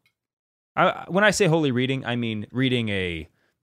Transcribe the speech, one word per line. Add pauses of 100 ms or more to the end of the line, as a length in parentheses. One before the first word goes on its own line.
(760)
I,
when
I
say
holy
reading,
I
mean
reading
a, (340)